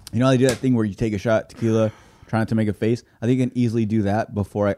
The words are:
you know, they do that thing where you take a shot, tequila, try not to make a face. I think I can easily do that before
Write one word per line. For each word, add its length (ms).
you 80
know, 100
they 80
do 100
that 100
thing 180
where 100
you 80
take 200
a 40
shot, 320
tequila, 420
try 120
not 100
to 60
make 120
a 60
face. 300
I 40
think 160
I 40
can 120
easily 280
do 180
that 320
before 320